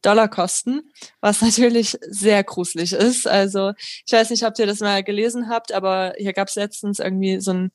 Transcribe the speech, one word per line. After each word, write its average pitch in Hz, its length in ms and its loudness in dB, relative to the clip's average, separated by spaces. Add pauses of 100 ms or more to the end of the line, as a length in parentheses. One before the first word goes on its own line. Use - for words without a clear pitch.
Dollar 208 280 6
kosten, 240 520 -4 (380)
was 202 220 2
natürlich 233 560 2 (120)
sehr 202 340 4
gruselig 175 500 -4
ist. 240 340 2
Also 196 460 0 (320)
ich - 80 -2
weiß 226 160 4
nicht, 233 160 -2
ob 220 120 -2
ihr 226 80 2
das 208 140 -2
mal 202 240 0
gelesen 220 460 -2
habt, 233 240 -4
aber 190 440 -2
hier 196 140 -4
gab's 196 240 -4
letztens 202 440 -6
irgendwie 190 420 -2
so 190 100 -2
einen 185 240 -2